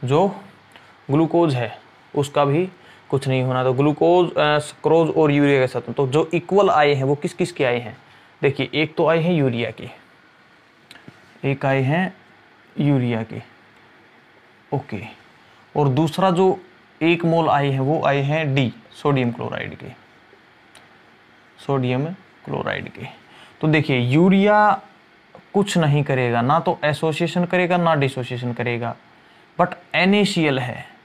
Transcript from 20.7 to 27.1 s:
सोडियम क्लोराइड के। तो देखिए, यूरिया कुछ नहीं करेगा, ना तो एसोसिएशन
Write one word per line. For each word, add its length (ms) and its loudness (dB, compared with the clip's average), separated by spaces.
सोडियम 380 0
क्लोराइड 440 -6
के। 160 -16
तो 60 0
देखिए, 320 2
यूरिया 840 4
कुछ 240 0
नहीं 260 2
करेगा, 380 0
ना 180 2
तो 240 -4
एसोसिएशन 640 -2